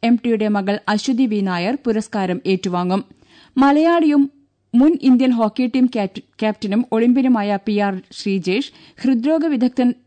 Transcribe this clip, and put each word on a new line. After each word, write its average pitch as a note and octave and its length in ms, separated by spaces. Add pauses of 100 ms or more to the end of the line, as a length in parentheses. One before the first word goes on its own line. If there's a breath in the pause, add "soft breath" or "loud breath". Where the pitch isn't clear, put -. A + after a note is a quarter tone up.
എം A#3 120
ടിയുടെ A3 320
മകൾ G3+ 400
അശ്വതി A3+ 380
വി G#3 160
നായർ F#3+ 440
പുരസ്കാരം G#3 600
ഏറ്റുവാങ്ങും. F#3 580 (540 soft breath)
മലയാളിയും D4 760 (440)
മുൻ C#4+ 260
ഇന്ത്യൻ B3+ 300
ഹോക്കി A3+ 360
ടീം B3+ 180
ക്യാപ്റ്റ-, G#3+ 380 (160)
ക്യാപ്റ്റനും G#3+ 520
ഒളിമ്പ്യനുമായ A#3 760
പി G#3 140
ആർ G3 220 (100)
ശ്രീജേഷ്, G3 600 (300 soft breath)
ഹൃദ്രോഗ C4+ 440
വിദഗ്ധൻ B3 480 (140)